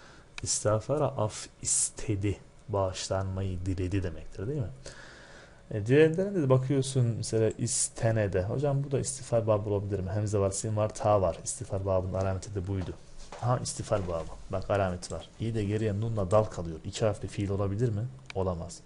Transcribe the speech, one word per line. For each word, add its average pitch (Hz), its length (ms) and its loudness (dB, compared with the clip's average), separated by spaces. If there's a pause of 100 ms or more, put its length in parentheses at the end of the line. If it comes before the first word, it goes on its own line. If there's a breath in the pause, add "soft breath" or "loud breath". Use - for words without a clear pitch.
(420 loud breath)
İstağfera 123 640 2
af 107 400 -2 (160)
istedi, - 760 0 (300)
bağışlanmayı 95 1000 0
diledi 92 360 0
demektir 87 440 -6
değil 143 140 -2
mi? 90 100 -4 (1000 loud breath)
E, 104 160 -2
diğerlerine 160 560 6
de 135 80 4
bakıyorsun 131 640 2
mesela 110 420 2
istenede. 110 840 0
Hocam 135 420 0
bu - 60 -10
da 131 100 0
istifal - 460 -2
babı 107 240 2
olabilir 101 300 0
mi? 90 100 -4
Hemze 104 280 0
var, 98 120 4
sin 107 260 -2
var, 107 180 2
ta 104 280 4
var. 85 220 2
İstifal 95 420 -6
babının 92 280 2
alameti 95 400 -2
de 90 120 -4
buydu. 92 280 -4 (460)
Ha 123 220 2
istifal 101 460 -2
babı. 82 220 -2 (200)
Bak 92 200 -2
alameti 92 440 0
var. 80 140 -8 (120)
İyi 113 140 -2
de 110 100 2
geriye 104 360 0
nunla 107 300 0
dal 107 140 8
kalıyor. 82 400 -6
İki 98 200 -2
harfli 101 240 0
fiil 98 220 -2
olabilir 101 380 0
mi? 107 140 -2 (320)
Olamaz. 87 520 -2